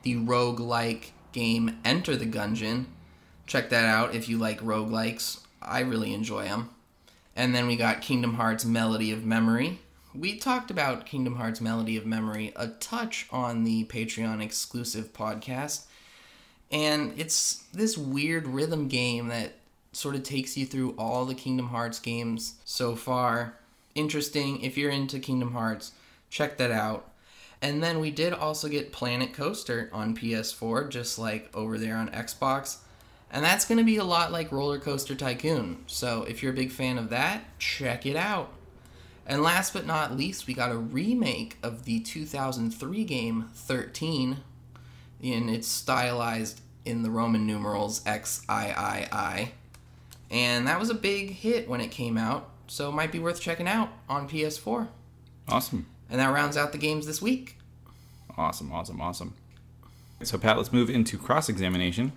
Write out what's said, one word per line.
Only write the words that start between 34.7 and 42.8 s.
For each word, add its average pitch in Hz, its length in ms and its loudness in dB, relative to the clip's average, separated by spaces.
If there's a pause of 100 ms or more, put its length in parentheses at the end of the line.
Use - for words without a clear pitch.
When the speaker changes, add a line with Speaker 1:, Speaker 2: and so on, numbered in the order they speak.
Speaker 1:
Coaster 139 360 -2
Tycoon. 127 720 0
So 117 380 -2
if - 180 -6
you're 131 100 0
a 127 40 -2
big 131 160 0
fan 127 260 0
of 113 100 -2
that, 156 500 -2
check - 460 -2
it 135 120 0
out. 185 360 -2 (720)
And 143 180 2
last 180 300 4
but 180 140 -4
not 151 300 0
least, 170 300 -2
we 127 60 -4
got 123 200 0
a 113 40 0
remake 127 840 0
of 117 240 -6
the 113 140 2
two 151 260 -8
thousand 127 460 -2
three 185 320 -4